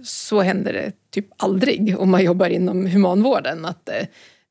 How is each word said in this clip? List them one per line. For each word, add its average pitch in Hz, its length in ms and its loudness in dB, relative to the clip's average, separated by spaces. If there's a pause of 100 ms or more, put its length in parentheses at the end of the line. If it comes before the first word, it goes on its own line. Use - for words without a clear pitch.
så - 380 -2
händer 190 320 0
det - 200 -6 (180)
typ 202 160 -6 (100)
aldrig 196 600 0
om 190 120 2
man 185 140 4
jobbar 175 240 2
inom 180 380 -2
humanvården, 185 760 2
att, - 240 -10
eh, - 180 -6 (440)